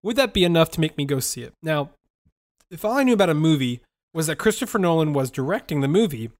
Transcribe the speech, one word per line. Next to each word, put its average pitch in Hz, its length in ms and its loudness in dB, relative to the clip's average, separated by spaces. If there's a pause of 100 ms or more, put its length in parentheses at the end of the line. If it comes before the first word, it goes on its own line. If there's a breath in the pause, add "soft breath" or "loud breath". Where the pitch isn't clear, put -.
would 220 140 -4
that 254 160 0
be 185 120 2
enough 165 260 4
to - 100 -6
make 156 160 -2
me 143 80 -2
go 139 160 -2
see - 220 -8
it? 123 100 -18 (100)
Now, 151 280 -4 (800)
if 175 160 -12
all 220 100 0
I 277 60 2
knew 254 100 4
about 196 160 4
a 156 60 2
movie 143 480 0 (320)
was 160 140 -4
that 147 100 -4
Christopher 220 400 -2
Nolan 160 340 2
was 135 180 -2
directing 143 520 -4
the 139 60 0
movie 147 520 0